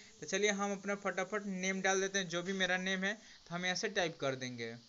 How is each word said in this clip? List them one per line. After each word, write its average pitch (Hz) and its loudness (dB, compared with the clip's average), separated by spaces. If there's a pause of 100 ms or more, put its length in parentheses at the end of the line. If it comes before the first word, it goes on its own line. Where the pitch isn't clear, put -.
(220)
तो 156 -10
चलिए 202 4
हम 202 0
अपना 196 -2
फटाफट 190 -2
नेम 190 -2
डाल 190 4
देते 196 2
हैं, 185 -2
जो 175 0
भी 190 -2
मेरा 185 2
नेम 190 0
है 202 0
तो - -12
हम 180 -4
यहाँ 180 2
से 208 0
टाइप 185 2
कर 135 2
देंगे। 123 -6 (160)